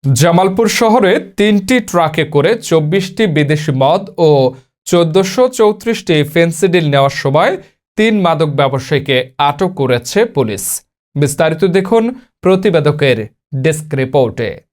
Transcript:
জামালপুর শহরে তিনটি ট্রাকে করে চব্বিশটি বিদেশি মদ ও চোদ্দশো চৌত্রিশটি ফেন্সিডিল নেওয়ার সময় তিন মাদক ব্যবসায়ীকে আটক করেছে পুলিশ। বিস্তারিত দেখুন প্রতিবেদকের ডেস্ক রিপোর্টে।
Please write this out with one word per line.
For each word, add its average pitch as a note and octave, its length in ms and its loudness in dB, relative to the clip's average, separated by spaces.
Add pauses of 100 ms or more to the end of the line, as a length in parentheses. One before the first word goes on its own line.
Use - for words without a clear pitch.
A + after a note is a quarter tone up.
জামালপুর F3 640 2
শহরে A3 440 2 (220)
তিনটি G#3 440 0
ট্রাকে D#3+ 460 -2
করে D3+ 260 0 (100)
চব্বিশটি F3 680 -2
বিদেশি D3+ 440 0
মদ C#3+ 320 0 (140)
ও E3 120 4 (560)
চোদ্দশো F#3 640 0
চৌত্রিশটি A3 760 -2
ফেন্সিডিল E3+ 680 0
নেওয়ার C#3 320 2
সময় D#3 300 2 (460)
তিন A3 240 2
মাদক D#3+ 340 0
ব্যবসায়ীকে C#3 600 -2 (200)
আটক D3 360 0
করেছে B2+ 520 -2
পুলিশ। A#2 380 -4 (520)
বিস্তারিত D#3 500 0
দেখুন F#3+ 380 0 (380)
প্রতিবেদকের D3+ 760 2 (380)
ডেস্ক D3+ 380 -2
রিপোর্টে। C3 560 -2 (240)